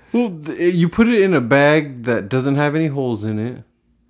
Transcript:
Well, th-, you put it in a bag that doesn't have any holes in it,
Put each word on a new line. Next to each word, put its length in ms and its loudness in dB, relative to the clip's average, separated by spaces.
Well, 320 -2
th-, 300 -2
you 160 2
put 180 2
it 140 2
in 140 2
a 60 2
bag 640 2
that 240 -2
doesn't 260 0
have 200 0
any 120 0
holes 360 -4
in 140 -4
it, 260 -8